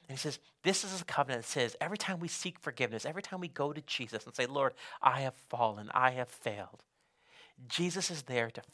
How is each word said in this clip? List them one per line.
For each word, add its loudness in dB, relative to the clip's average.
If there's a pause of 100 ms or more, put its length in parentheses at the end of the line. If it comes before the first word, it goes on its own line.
(100)
And -8
he -4
says, -4 (240)
this 4
is -4
a -10
covenant 2
that -10
says 2
every -2
time -2
we -4
seek -6
forgiveness, -2
every -4
time -8
we -6
go -2
to -8
Jesus -6
and -14
say, 2
"Lord, 2 (280)
I 6
have -2
fallen, 0
I 8
have -2
failed," -6 (840)
Jesus 0
is -6
there 2
to -10 (120)